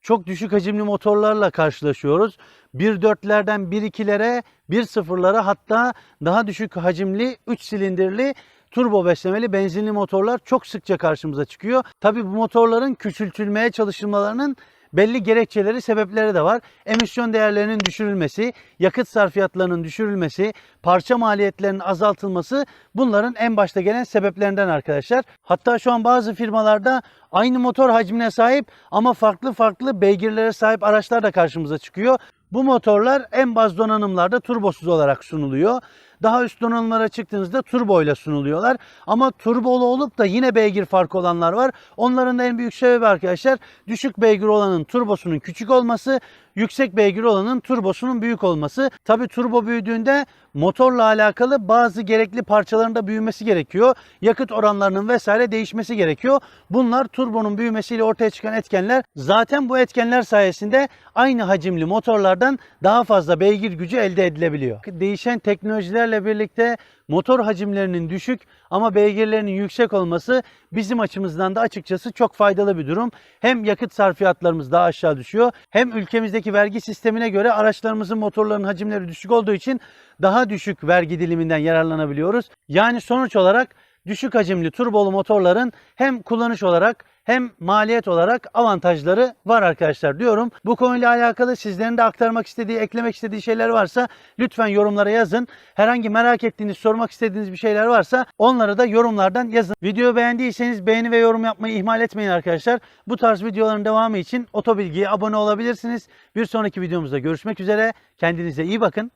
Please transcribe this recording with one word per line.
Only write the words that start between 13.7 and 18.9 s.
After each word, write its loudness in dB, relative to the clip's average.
çalışılmalarının -4
belli 2
gerekçeleri, 0
sebepleri 0
de 2
var. 2
Emisyon -2
değerlerinin 0
düşürülmesi, -4
yakıt 0